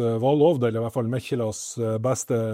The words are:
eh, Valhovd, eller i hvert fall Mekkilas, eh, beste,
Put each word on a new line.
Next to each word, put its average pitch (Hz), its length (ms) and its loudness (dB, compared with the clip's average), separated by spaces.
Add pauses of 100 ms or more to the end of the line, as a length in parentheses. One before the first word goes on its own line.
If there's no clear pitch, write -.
eh, 117 160 0
Valhovd, 143 480 4
eller 113 140 0
i - 20 -2
hvert 117 140 -6
fall 123 100 -2
Mekkilas, 117 540 -4 (180)
eh, 110 240 -2
beste, 127 320 -2 (200)